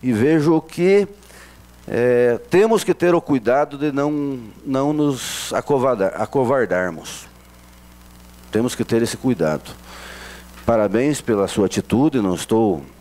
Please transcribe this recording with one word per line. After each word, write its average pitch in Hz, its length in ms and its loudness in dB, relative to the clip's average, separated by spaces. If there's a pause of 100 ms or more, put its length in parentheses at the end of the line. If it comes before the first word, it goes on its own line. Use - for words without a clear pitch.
e 127 100 0
vejo 151 480 4
que, 190 460 2 (800)
é, 120 500 2 (120)
temos 208 320 4
que 185 100 0
ter 175 220 2
o 165 60 4
cuidado 143 580 0
de 147 140 -2
não, 143 480 -4 (240)
não 135 280 0
nos 147 600 -2
acovarda-, 123 640 0
acovardarmos. 104 1080 -2 (1200)
Temos 117 240 -2
que - 100 -6
ter 113 180 0
esse 120 140 -4
cuidado. 82 540 -2 (920)
Parabéns 117 560 2
pela 101 260 0
sua 98 200 0
atitude, 131 540 0
não 95 140 0
estou 101 480 0 (180)